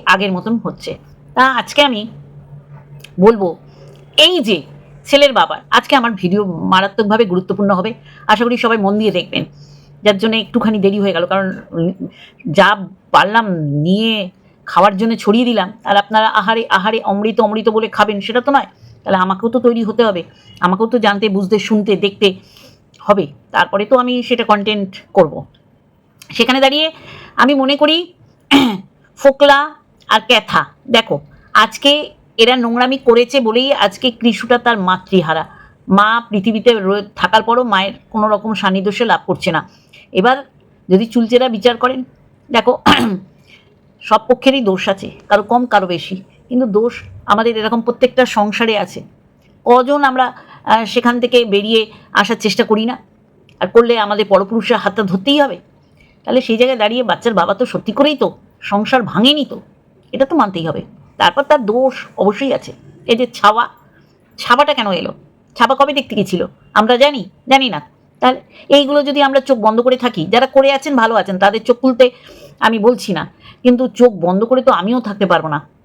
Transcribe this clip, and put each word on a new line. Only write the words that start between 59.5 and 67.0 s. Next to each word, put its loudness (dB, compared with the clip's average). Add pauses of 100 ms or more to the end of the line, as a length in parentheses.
এটা -2
তো -2
মানতেই -2
হবে। -6 (340)
তারপর -2
তার 0
দোষ -2 (120)
অবশ্যই 0
আছে। -8 (340)
এই 2
যে 0
ছাওয়া, 0 (720)
ছাওয়াটা 2
কেন -4
এলো? -6 (420)
ছাওয়া 2
কবে 2
দেখতে -4
গেছিল -2 (280)
আমরা 2
জানি? 2 (240)